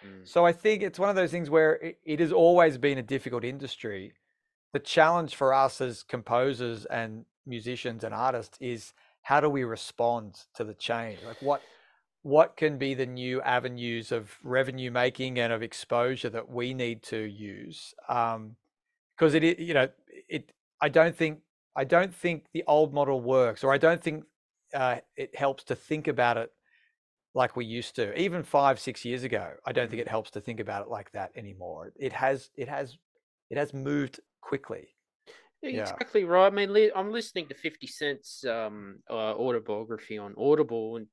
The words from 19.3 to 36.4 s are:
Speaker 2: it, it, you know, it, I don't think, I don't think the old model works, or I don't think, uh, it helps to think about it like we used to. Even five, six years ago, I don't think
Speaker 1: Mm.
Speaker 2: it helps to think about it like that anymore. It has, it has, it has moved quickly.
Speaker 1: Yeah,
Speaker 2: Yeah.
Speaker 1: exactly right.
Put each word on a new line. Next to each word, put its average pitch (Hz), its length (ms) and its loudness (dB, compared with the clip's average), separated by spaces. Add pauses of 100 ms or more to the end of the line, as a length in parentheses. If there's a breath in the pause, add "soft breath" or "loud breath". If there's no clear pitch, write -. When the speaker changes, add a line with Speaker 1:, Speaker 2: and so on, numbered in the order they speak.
Speaker 2:
it, 160 120 4
it, 170 140 2
you 170 140 -4
know, 135 140 4 (400)
it, - 240 -10 (300)
I 151 80 2
don't 165 260 6
think, 156 240 0 (340)
I 135 120 -2
don't 175 280 4
think 170 400 -4
the 165 140 -4
old 151 260 6
model 139 280 2
works, 123 420 2
or 135 80 4
I 143 60 6
don't 165 260 4
think, 156 220 -4 (480)
uh, 127 260 0 (160)
it 135 220 -8
helps 139 280 0
to 131 100 -4
think 156 340 -4
about 120 260 4
it 113 160 -4 (840)
like 127 220 2
we 123 80 -4
used 117 320 -8
to. 107 240 -2
Even 180 240 -2
five, 139 340 4
six - 280 -10
years 123 180 -6
ago, 101 300 -4 (120)
I 131 60 -6
don't 117 180 0
think 113 100 -8
Speaker 1:
Mm. 117 80 -6
Speaker 2:
it - 20 -10
helps 110 220 -4
to 104 100 -10
think 113 180 -10
about 101 260 -6
it 117 40 -12
like 104 220 -10
that 95 260 -8
anymore. 92 580 -14
It 131 160 -6
has, 131 440 -2
it 127 120 -8
has, 139 300 -10 (520)
it 147 80 -6
has 143 160 -2
moved 139 460 -4 (220)
quickly. - 540 -8 (680 loud breath)
Speaker 1:
Yeah, 285 80 -8
Speaker 2:
Yeah. 240 140 -6
Speaker 1:
exactly - 420 -2
right. 180 220 6